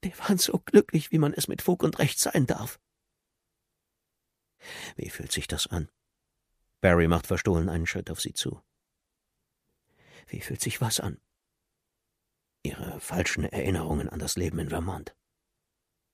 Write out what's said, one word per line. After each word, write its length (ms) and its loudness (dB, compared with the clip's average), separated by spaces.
Wir 160 -6
waren 200 2
so 200 0
glücklich, 520 6
wie 80 4
man 160 4
es 140 -4
mit 140 -4
Fug 200 2
und 160 0
Recht 220 0
sein 260 2
darf." 340 -6
"Wie 140 -8
fühlt 220 -8
sich 140 -4
das 200 -4
an?" 240 -4
Barry 280 8
macht 180 2
verstohlen 420 2
einen 180 -2
Schritt 240 -6
auf 100 -8
sie 120 -6
zu. 300 -6
"Wie 120 -8
fühlt 200 -8
sich 200 -4
was 200 0
an?" 200 -6
"Ihre 380 -10
falschen 440 -2
Erinnerungen 640 -2
an 100 -10
das 180 -4
Leben 220 -2
in 120 -4
Vermont." 440 -6